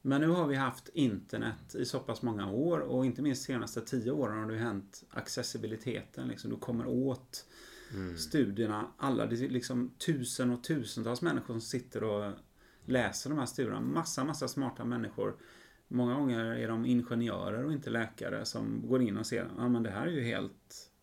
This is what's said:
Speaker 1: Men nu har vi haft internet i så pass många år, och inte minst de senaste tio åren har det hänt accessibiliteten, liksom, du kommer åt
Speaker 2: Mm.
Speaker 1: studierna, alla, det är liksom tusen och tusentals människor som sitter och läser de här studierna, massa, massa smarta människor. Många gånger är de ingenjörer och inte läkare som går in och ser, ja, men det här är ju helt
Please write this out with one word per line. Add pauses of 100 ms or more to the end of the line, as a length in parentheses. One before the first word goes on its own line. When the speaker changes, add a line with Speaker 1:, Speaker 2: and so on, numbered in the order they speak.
Speaker 1:
Men
nu
har
vi
haft
internet
i
så
pass
många
år,
och
inte
minst
de
senaste
tio
åren
har
det
hänt
accessibiliteten,
liksom,
du
kommer
åt (480)
Speaker 2:
Mm.
Speaker 1:
studierna, (100)
alla,
det
är
liksom (180)
tusen
och
tusentals
människor
som
sitter
och (520)
läser
de
här
studierna,
massa,
massa
smarta
människor. (520)
Många
gånger
är
de
ingenjörer
och
inte
läkare
som
går
in
och
ser,
ja,
men
det
här
är
ju
helt (120)